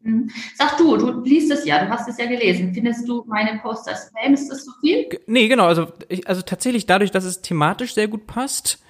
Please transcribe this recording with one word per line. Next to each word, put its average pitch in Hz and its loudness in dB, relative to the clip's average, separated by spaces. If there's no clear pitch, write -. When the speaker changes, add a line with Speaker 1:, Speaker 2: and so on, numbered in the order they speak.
Speaker 1:
Mhm. 220 0
Sag 285 0
du, 302 6
du 240 0
liest 302 4
es 277 -2
ja, 156 2
du 185 -2
hast 233 -4
es 240 -10
ja 240 -4
gelesen. 185 0
Findest 233 -2
du 240 -4
meine 220 -2
Posts - -10
als - -10
Spam? 254 2
Ist 277 0
das 269 -14
zu 254 -20
viel? 320 0
Speaker 2:
G-, - -8
nee, 220 4
genau. 226 4
Also 165 2
ich, 180 -8
also 185 -2
tatsächlich 240 -2
dadurch, 190 2
dass 185 -2
es 180 -8
thematisch 175 -2
sehr 208 0
gut 214 -10
passt, - -6